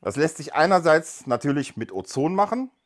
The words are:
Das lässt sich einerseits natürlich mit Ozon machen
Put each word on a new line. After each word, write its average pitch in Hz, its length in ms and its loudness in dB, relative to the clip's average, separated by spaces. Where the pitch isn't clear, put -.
Das 101 140 -6
lässt 151 220 0
sich - 180 -10
einerseits 165 720 4
natürlich 139 480 -2
mit - 160 -10
Ozon 135 420 -4
machen 220 380 -2